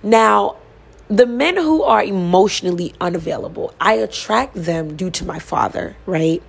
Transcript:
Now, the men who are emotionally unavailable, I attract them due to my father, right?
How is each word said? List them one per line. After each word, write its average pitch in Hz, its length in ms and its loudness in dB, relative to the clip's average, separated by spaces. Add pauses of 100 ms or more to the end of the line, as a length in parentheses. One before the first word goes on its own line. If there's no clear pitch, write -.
Now, 214 560 4 (520)
the 214 180 6
men 277 300 0
who 320 260 2
are 214 200 4
emotionally 180 960 0
unavailable, - 800 -6
I 196 140 4
attract 226 600 -4
them 165 420 -4
due 180 140 -6
to - 140 -6
my 165 160 -10
father, - 560 -4 (100)
right? 165 420 0